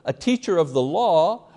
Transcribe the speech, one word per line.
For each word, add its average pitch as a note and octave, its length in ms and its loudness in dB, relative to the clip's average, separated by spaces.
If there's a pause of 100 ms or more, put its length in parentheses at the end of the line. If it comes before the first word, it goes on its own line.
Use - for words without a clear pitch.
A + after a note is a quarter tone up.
a C3+ 80 -4
teacher A#3+ 460 -2
of C#3+ 140 0
the C3 100 0
law, F3 720 0